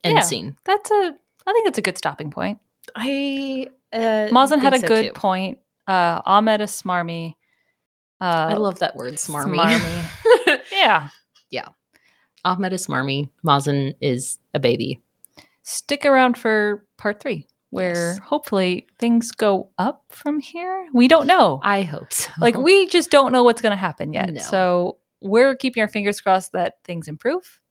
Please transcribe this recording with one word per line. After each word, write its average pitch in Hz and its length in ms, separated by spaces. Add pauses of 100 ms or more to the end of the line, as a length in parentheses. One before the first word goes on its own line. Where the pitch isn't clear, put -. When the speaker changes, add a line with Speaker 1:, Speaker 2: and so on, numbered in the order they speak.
Speaker 1:
End 466 120
Speaker 2:
Yeah, 220 60
Speaker 1:
scene. 139 420
Speaker 2:
that's 415 260
a, 381 240 (320)
I 381 60
think 453 140
that's 269 120
a 196 40
good 180 160
stopping 147 320
point. 202 280 (380)
Speaker 1:
I, 269 720 (240)
uh, 220 400
Speaker 2:
Mazin 269 280
had 269 120
Speaker 1:
think 254 120
Speaker 2:
a - 40
Speaker 1:
so 226 60
Speaker 2:
good 220 120
Speaker 1:
too. - 60
Speaker 2:
point. 185 460 (280)
Uh, 175 400
Ahmed 214 340
is 208 100
smarmy. 170 640 (880)
Uh, 165 300
Speaker 1:
I 208 40
love 202 260
that - 160
word, 127 180
smarmy. 160 420
Speaker 2:
smarmy. 196 1080
Speaker 1:
<laughs> - 80
Speaker 2:
Yeah. 214 360 (420)
Speaker 1:
Yeah. - 180 (760)
Ahmed 185 280
is 185 140
smarmy. 139 420 (140)
Mazin 139 580
is 127 380 (160)
a 151 60
baby. 135 400 (640)
Speaker 2:
Stick - 440
around 262 320
for 208 460 (140)
part 208 220
three, 185 260 (240)
where 180 240 (200)
Speaker 1:
Yes. 202 40
Speaker 2:
hopefully 190 680 (120)
things 233 320
go 196 380 (100)
up 233 320
from 294 300
here. 359 520
We 247 160
don't 311 180
know. 220 360
Speaker 1:
I 196 200
hope - 300
so. - 180 (100)
Speaker 2:
Like, 233 160
we 359 320
just - 220
don't 269 220
know 254 100
what's 233 200
gonna 208 140
happen 160 360
yet. 175 200
Speaker 1:
No. 139 80
Speaker 2:
So 180 580 (220)
we're 240 340
keeping 254 280
our 214 60
fingers 202 320
crossed 190 320
that 180 220 (100)
things 165 240
improve. 262 520 (100)